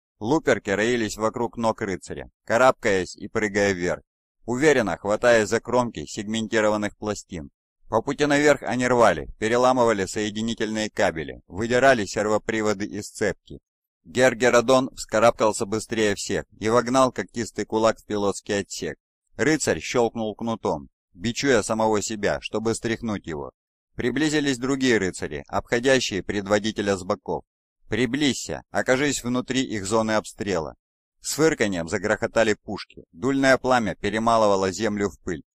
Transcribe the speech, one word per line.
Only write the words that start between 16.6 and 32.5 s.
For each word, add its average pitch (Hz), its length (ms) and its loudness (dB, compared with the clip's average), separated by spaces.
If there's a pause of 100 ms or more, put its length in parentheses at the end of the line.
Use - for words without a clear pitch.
вогнал 123 420 4
когтистый 107 540 -8
кулак 110 340 2
в - 60 -20
пилотский 101 540 -2
отсек. 82 380 -8 (380)
Рыцарь 120 440 0
щелкнул 113 560 -2
кнутом, 101 540 -4 (240)
бичуя 117 480 2
самого 110 400 0
себя, 101 400 -2
чтобы 110 320 -4
стряхнуть 110 540 -6
его. 71 240 -8 (440)
Приблизились 139 640 0
другие 131 400 2
рыцари, 85 500 -4
обходящие 120 760 0
предводителя 101 720 -2
с 87 60 -10
боков. 87 400 -6 (440)
"Приблизься, 120 840 -2
окажись 131 520 0
внутри 123 400 -2
их 101 220 -6
зоны 110 260 0
обстрела". 92 640 -4 (460)
С - 120 -8
фырканьем 107 540 0
загрохотали 107 680 0